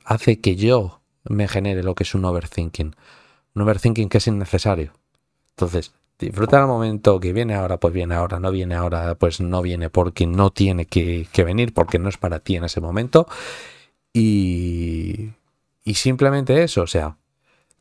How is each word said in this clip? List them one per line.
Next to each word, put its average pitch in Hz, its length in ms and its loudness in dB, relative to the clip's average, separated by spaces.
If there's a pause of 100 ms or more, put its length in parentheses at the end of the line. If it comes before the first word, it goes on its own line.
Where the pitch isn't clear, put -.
hace 110 380 2
que 95 160 2
yo 107 440 0 (220)
me 104 240 -2
genere 95 360 -2
lo 92 120 -2
que - 80 -2
es - 120 -6
un 95 100 0
overthinking. 82 720 -4 (600)
Un 104 60 0
overthinking 107 480 2
que - 80 4
es 104 100 0
innecesario. 98 640 -2 (580)
Entonces, 87 420 -4 (260)
disfruta 110 400 2
el 139 80 4
momento, 107 520 2
que 90 140 -2
viene 113 220 -2
ahora, 92 240 -2
pues 85 140 0
viene 87 220 -2
ahora, 87 240 -2
no 92 120 -2
viene 90 240 -2
ahora, 85 400 -2
pues 85 240 0
no 90 220 -2
viene 85 280 -4
porque 87 380 0
no 95 240 4
tiene 92 340 0
que, 85 460 0
que 95 120 4
venir, 113 300 0
porque 87 260 2
no 95 100 -4
es - 80 -6
para 87 220 -4
ti 92 180 -2
en 85 80 -4
ese 85 160 -6
momento. 113 460 2 (840)
Y, 87 1160 0 (520)
y 107 120 -2
simplemente 135 680 2
eso, 101 200 0
o 82 40 -6
sea, 76 300 -2 (640)